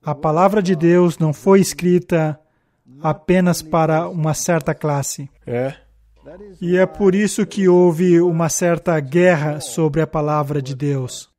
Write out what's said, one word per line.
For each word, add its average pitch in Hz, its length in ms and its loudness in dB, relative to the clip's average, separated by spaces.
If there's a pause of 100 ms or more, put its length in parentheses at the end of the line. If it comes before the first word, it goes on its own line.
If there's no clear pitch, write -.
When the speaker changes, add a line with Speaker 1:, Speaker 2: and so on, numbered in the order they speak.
Speaker 1:
A 147 100 -6
palavra 175 480 0
de 185 140 0
Deus 170 420 2
não 156 160 0
foi 196 280 4
escrita 175 760 -2 (600)
apenas 175 600 0
para 160 480 -2
uma 156 240 -4
certa 160 400 -2
classe. 143 560 -6 (160)
Speaker 2:
É. 131 300 -6 (880)
Speaker 1:
E 180 160 0
é 185 80 4
por 190 300 2
isso 202 300 0
que 190 220 0
houve 175 540 4
uma 170 280 0
certa 170 500 -2
guerra 151 600 0
sobre 156 420 -2
a 156 60 -2
palavra 151 540 -4
de 135 140 -8
Deus. 135 640 -6